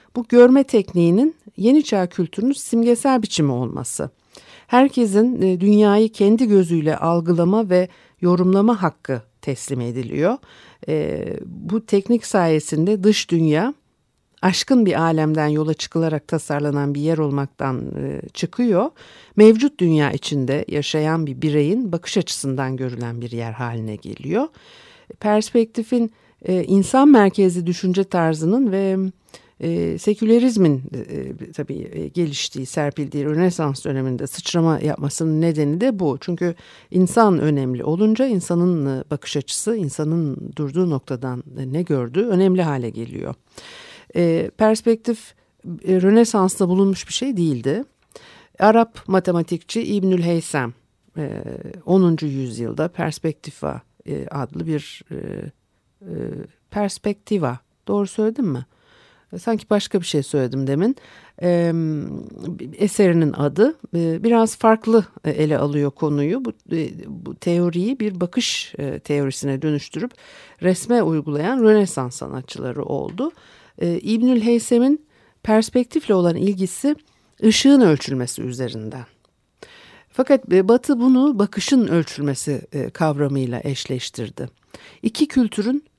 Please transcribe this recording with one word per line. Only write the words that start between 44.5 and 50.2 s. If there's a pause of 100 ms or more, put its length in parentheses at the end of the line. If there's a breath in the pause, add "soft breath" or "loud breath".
perspektif, (300)
e,
Rönesans'ta
bulunmuş
bir
şey
değildi. (760 loud breath)
Arap
matematikçi
İbnül